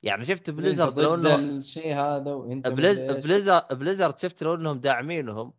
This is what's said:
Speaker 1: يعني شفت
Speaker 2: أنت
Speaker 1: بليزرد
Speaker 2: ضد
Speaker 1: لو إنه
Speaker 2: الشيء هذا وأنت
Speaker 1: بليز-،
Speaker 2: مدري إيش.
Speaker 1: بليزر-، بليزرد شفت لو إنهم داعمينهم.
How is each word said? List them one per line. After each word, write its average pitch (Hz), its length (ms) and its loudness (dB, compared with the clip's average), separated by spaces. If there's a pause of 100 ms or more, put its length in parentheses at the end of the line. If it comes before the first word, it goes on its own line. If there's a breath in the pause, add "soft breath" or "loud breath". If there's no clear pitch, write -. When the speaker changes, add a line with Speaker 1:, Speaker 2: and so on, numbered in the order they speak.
Speaker 1:
يعني 104 220 -4
شفت 175 240 -4
Speaker 2:
أنت 151 80 -8
Speaker 1:
بليزرد 165 360 2
Speaker 2:
ضد 139 60 -4
Speaker 1:
لو 151 160 4
إنه 156 200 4
Speaker 2:
الشيء 143 600 -4
هذا 143 360 -2
وأنت 131 360 -6
Speaker 1:
بليز-، 160 320 4
Speaker 2:
مدري 135 160 -2
إيش. 139 100 -6
Speaker 1:
بليزر-، 185 480 4
بليزرد 160 460 -2
شفت - 240 -6
لو 160 120 0
إنهم 156 240 -4
داعمينهم. 127 800 -2